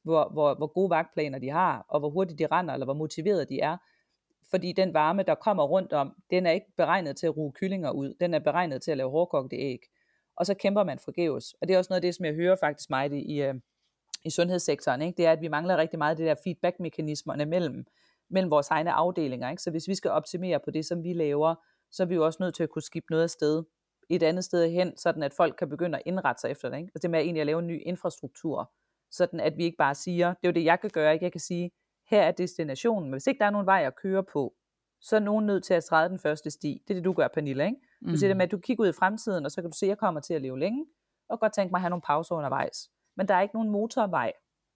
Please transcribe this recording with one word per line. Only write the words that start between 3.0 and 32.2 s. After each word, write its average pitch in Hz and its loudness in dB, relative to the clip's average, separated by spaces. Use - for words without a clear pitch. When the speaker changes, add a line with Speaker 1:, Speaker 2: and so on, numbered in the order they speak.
Speaker 1:
de 135 -6
er. 156 0
Fordi 180 -2
den 185 2
varme, 160 4
der 160 2
kommer 190 2
rundt 170 2
om, 143 -2
den 185 2
er 165 4
ikke 208 -2
beregnet 165 0
til 170 -2
at 151 -2
ruge 147 -4
kyllinger 185 -4
ud. 139 -4
Den 175 0
er 151 2
beregnet 156 0
til 170 -4
at 143 0
lave 131 -2
hårdkogte 147 0
æg. 127 -4
Og 180 0
så 196 -2
kæmper 196 0
man 143 -4
forgæves. 151 -4
Og 165 -4
det 185 2
er 185 6
også 185 2
noget 185 0
af 180 0
det, 175 -2
som 180 -8
jeg 151 -2
hører 175 4
faktisk 151 -2
meget 139 -2
i, 143 -4
øh, 135 0
i 165 -4
sundhedssektoren, 170 0
ikke? 170 -4
Det 170 4
er, 160 6
at 160 2
vi 165 -6
mangler 160 0
rigtig 165 0
meget 151 0
det 160 -2
der 156 4
feedback-mekanismerne 156 -4
mellem, 165 -2
mellem 180 0
vores 147 4
egne 160 2
afdelinger, 147 0
ikke? 175 -8
Så 175 -4
hvis 160 -6
vi 190 -2
skal - -2
optimere 175 -2
på - -6
det, 156 -4
som 175 -6
vi 175 -4
laver, 156 2
så 185 0
er 180 0
vi 180 -2
jo 156 4
også 160 0
nødt 175 -4
til 170 -2
at 151 -2
kunne 156 -6
skifte - -10
noget 160 2
af 170 0
sted, 156 0
et 165 2
andet 170 2
sted 170 2
hen, 175 0
sådan 156 0
at 139 -4
folk 165 2
kan 160 -4
begynde 151 -2
at - -6
indrette 165 -2
sig - -2
efter - -6
det, 131 -6
ikke? 170 -10
Altså 156 -10
det 175 -2
med 165 2
egentlig 156 0
at 147 0
lave 156 0
en 170 -4
ny 165 -6
infrastruktur, - -6
sådan 175 -2
at 156 0
vi 170 -2
ikke 165 -2
bare 143 2
siger, 175 0
det 180 -2
er 180 2
jo 175 4
det, 165 0
jeg 165 4
kan 208 -6
gøre, 156 4
ikke? 165 0
Jeg 175 -2
kan 165 -10
sige, 175 -6
her 208 6